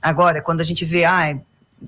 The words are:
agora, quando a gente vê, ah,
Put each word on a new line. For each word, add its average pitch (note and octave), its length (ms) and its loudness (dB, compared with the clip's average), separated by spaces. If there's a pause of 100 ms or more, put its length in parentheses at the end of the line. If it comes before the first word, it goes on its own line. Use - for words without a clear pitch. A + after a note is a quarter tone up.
agora, D#3+ 400 2
quando E3 200 -2
a E3+ 40 0
gente E3+ 200 -4
vê, E3+ 200 0
ah, E3 320 2 (520)